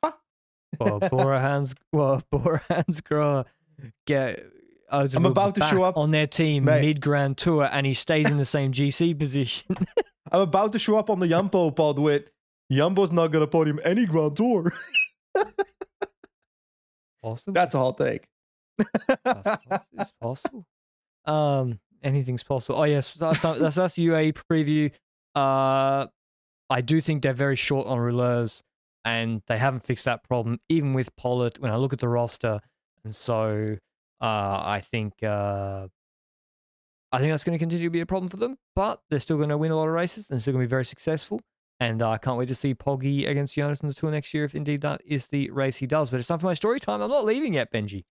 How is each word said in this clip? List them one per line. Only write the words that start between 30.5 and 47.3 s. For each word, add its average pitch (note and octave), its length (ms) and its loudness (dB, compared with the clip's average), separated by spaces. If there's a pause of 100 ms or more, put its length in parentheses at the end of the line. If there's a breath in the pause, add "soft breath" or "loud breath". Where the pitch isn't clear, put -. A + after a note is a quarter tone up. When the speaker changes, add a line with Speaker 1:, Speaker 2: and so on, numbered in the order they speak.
Speaker 2:
even D3 260 2
with C3 220 -2
Pollard, B2 440 -2
when B2+ 120 -2
I G#2+ 40 0
look B2+ 180 0
at A2+ 60 -8
the B2 100 -2
roster. A#2 500 -2 (440)
And A2 120 -12
so, G#2+ 600 -2 (420)
uh, G2+ 460 -2
I G2+ 180 -2
think, G#2+ 380 -6
uh, G2+ 640 -4 (1200)
I B2+ 80 0
think D3 120 2
that's D3+ 120 -2
gonna E3+ 160 -2
continue E3+ 260 -2
to E3+ 60 -2
be E3+ 100 -2
a E3 60 -4
problem F#3 220 -4
for F#3+ 80 -14
them, B3 200 -4 (180)
but G3 240 -2 (120)
they're D3 80 0
still D#3+ 180 -2
gonna D3 220 0
win D#3+ 120 -2
a D#3+ 40 0
lot D#3 140 0
of D#3+ 40 -2
races F3 380 -4
and B2 100 -4
still C3+ 120 -2
gonna B2+ 120 2
be - 40 -6
very C3 160 0
successful. D#3+ 540 -6 (400)
And, A#2 240 0
uh, A2+ 80 2
I A2 80 -2
can't B2+ 180 -2
wait B2+ 120 -2
to C3 40 -2
see C3+ 220 -2
Poggy C#3 500 -2
against C#3+ 300 -2
Jonas C#3+ 240 -2
in D3+ 100 -4
the C3+ 60 -8
Tour D#3 160 -4
next D3+ 240 -6
year, D3+ 80 0
if C#3+ 100 -6
indeed D3 280 -4
that D3 220 -4
is C#3 260 -4
the C#3 200 -2
race C3+ 280 -2
he C3 100 -6
does. C#3+ 240 0
But B2+ 80 -2
it's A#2+ 80 -6
time E3+ 100 -2
for D#3+ 80 -4
my F3+ 80 0
story A3+ 260 -2
time. G#3 220 -4
I'm G#3 80 -2
not C4+ 160 0
leaving A#3 300 0